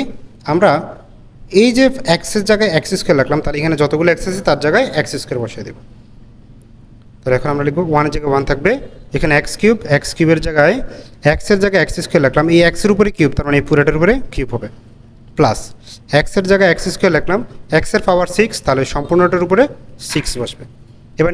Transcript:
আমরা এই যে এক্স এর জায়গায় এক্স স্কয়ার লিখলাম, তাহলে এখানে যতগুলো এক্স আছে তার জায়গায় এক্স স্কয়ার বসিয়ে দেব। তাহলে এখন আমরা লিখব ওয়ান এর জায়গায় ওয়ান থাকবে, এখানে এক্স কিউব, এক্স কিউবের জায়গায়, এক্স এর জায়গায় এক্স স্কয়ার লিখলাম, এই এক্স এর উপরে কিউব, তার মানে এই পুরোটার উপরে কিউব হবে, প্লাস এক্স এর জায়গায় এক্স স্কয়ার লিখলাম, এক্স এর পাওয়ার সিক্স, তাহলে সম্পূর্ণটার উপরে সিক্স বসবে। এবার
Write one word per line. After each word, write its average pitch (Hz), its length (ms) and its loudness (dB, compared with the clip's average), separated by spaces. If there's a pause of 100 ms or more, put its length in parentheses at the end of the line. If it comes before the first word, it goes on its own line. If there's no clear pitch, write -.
(520)
আমরা 180 180 4 (920)
এই 240 60 6 (100)
যে 269 60 6 (300)
এক্স - 220 -4
এর 214 140 0
জায়গায় 208 280 2
এক্স - 120 -4 (100)
স্কয়ার 160 200 2
লিখলাম, 147 220 0
তাহলে 147 180 -4
এখানে 160 220 0
যতগুলো 151 320 2
এক্স - 160 -6
আছে 185 180 -6
তার 151 160 2
জায়গায় 196 220 2 (140)
এক্স - 120 -6 (100)
স্কয়ার 131 220 -8
বসিয়ে 110 240 -12
দেব। - 80 -16 (1400)
তাহলে 127 180 -2
এখন 147 160 -2
আমরা 143 140 -2
লিখব 143 100 -2 (140)
ওয়ান 147 140 2
এর 147 80 -4
জায়গায় 147 180 -4
ওয়ান 139 180 0
থাকবে, 147 220 0 (440)
এখানে 151 240 0
এক্স - 200 -8
কিউব, 220 160 4 (200)
এক্স - 200 -4
কিউবের 160 300 2
জায়গায়, 156 280 2 (580)
এক্স - 200 -4
এর 202 100 4
জায়গায় 196 220 2
এক্স 160 100 -4 (100)
স্কয়ার 160 220 2
লিখলাম, 151 280 2
এই 170 140 6
এক্স 170 160 -2
এর 208 100 4
উপরে 202 220 2
কিউব, 147 200 2
তার - 120 -2
মানে 143 120 2
এই 143 80 -6
পুরোটার 147 300 2
উপরে 175 140 4 (220)
কিউব 135 220 -4
হবে, 107 120 -8 (680)
প্লাস 117 220 2 (600)
এক্স - 180 -4
এর 190 120 0
জায়গায় 190 240 4
এক্স - 100 -4 (100)
স্কয়ার 185 220 2
লিখলাম, 170 240 0 (380)
এক্স - 180 -2
এর 202 120 0
পাওয়ার 180 280 2
সিক্স, 220 200 0 (100)
তাহলে 135 160 0 (120)
সম্পূর্ণটার 175 520 0
উপরে 190 160 2 (480)
সিক্স - 200 -4 (120)
বসবে। - 220 -12 (560)
এবার 170 140 2